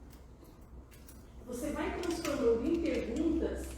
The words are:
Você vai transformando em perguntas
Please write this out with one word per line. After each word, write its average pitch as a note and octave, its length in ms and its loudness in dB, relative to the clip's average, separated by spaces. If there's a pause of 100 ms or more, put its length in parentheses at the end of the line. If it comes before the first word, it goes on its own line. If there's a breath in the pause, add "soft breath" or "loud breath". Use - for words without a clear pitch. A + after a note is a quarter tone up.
(1500)
Você C4+ 240 -4
vai - 280 -2
transformando C4 680 4
em E4 160 4
perguntas - 840 2 (100)